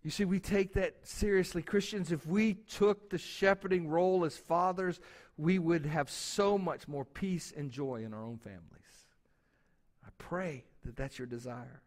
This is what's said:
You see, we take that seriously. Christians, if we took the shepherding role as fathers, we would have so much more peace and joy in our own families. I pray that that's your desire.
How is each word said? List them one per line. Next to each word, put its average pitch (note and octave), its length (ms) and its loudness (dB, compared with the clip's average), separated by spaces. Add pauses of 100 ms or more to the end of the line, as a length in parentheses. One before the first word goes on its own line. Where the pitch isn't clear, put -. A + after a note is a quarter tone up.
You D#3 80 -6
see, - 120 0
we F#3+ 160 2
take G3 340 0
that F#3 280 0
seriously. F#3 600 0
Christians, G3 480 -2
if D#3 160 -2
we G#3 260 4
took - 560 2
the F3+ 80 -4
shepherding F#3+ 720 2
role F3+ 360 4
as D#3 140 -2
fathers, F3+ 640 0 (360)
we E3+ 220 2
would E3 300 2
have D3+ 240 -2
so G3+ 480 2
much E3 280 -4
more C#3 180 -6
peace - 520 -4
and C#3+ 140 -6
joy B2+ 340 -6
in G#2+ 80 -10
our A2 100 -10
own A2+ 140 -10
families. G2 240 -16 (1400)
I - 40 -20 (100)
pray E3+ 440 -8 (200)
that A#2+ 120 -10
that's C3+ 220 -8
your B2 80 -8
desire. A#2+ 600 -12